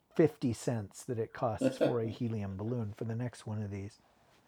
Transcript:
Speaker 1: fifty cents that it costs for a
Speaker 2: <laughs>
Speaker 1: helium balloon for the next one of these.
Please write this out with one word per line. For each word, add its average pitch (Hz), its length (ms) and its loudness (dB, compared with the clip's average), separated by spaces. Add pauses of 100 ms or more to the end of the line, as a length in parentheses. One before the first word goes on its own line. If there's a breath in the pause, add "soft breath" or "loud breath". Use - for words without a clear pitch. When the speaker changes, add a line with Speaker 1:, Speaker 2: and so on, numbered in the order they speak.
(160)
Speaker 1:
fifty 147 360 6
cents 110 540 -4
that 120 140 -2
it 110 120 -2
costs 123 460 0
for 120 240 2
a 113 60 0
Speaker 2:
<laughs> - 20 -2
Speaker 1:
helium 107 480 -2
balloon 110 400 -2
for 117 80 -6
the 113 100 -2
next 120 320 -4
one 107 140 -2
of 104 100 -4
these. 101 280 -8 (480)